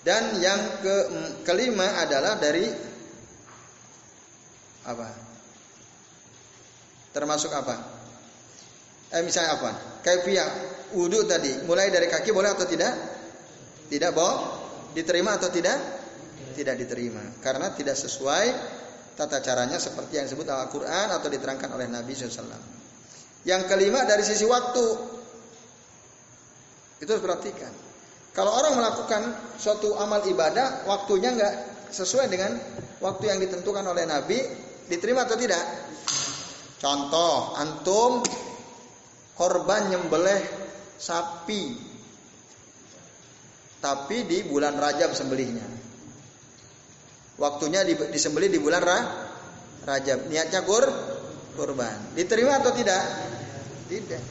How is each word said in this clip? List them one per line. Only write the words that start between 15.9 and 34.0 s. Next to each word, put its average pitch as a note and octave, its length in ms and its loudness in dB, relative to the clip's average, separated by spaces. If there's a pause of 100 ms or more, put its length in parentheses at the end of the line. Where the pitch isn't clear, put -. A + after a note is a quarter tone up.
Tidak C3+ 180 -2
diterima, A#2+ 480 -6 (160)
karena C3+ 320 -2
tidak C#3 240 -2
sesuai C#3 520 0 (680)
tata D3 280 -2
caranya B2+ 360 0
seperti D3+ 400 -4
yang C#3 80 -2
disebut C3+ 240 -6
Al-Quran C#3+ 640 -2
atau D3+ 160 -2
diterangkan C3+ 440 -4
oleh B2 120 -4
Nabi A#2+ 320 -8
sallallahu B2 160 -8
alaihi A2+ 80 -10
wasallam. A2+ 220 -14 (840)
Yang F#3 240 4
kelima G3 320 6
dari G#3 240 6
sisi G#3 160 2
waktu, B3 440 4 (2000)
itu D3+ 160 -6
harus F#3 80 0
perhatikan. E3+ 480 -4 (640)
Kalau G3 200 2
orang C#4+ 200 6
melakukan A3+ 480 2 (360)
suatu G#3 400 2
amal G#3 280 2
ibadah, F#3+ 600 2
waktunya G#3+ 480 2
nggak G3+ 200 4 (400)
sesuai A#3+ 320 2
dengan G3 320 0 (400)
waktu G3 320 0
yang F#3+ 80 2
ditentukan F#3 480 -2
oleh F3 160 2